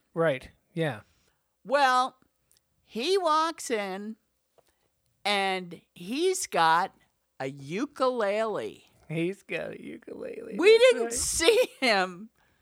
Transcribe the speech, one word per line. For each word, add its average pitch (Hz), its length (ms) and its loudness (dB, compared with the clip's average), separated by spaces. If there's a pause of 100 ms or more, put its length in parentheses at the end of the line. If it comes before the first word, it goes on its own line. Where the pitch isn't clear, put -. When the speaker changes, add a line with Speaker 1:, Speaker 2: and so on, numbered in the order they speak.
(140)
Speaker 1:
Right. 156 360 -2 (220)
Yeah. 147 280 -4 (640)
Speaker 2:
Well, 254 520 2 (680)
he 302 340 -2
walks 311 520 -2
in 202 460 -6 (1080)
and 190 560 -4 (140)
he's 294 520 -4
got 170 460 2 (480)
a 135 60 -6
ukulele. 196 1400 -4 (240)
Speaker 1:
He's 170 340 -4
got - 320 -8
a - 80 -16
ukulele. - 760 -14
Speaker 2:
We 381 140 8
Speaker 1:
That's 466 200 8
Speaker 2:
didn't 226 120 0
Speaker 1:
right. 233 80 -4
Speaker 2:
see 330 460 2 (220)
him 190 500 0 (320)